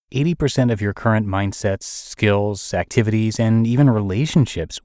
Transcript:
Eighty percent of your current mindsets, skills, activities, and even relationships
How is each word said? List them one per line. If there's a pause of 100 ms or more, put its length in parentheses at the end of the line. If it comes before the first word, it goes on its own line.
(160)
Eighty
percent
of
your
current
mindsets,
skills,
activities,
and
even
relationships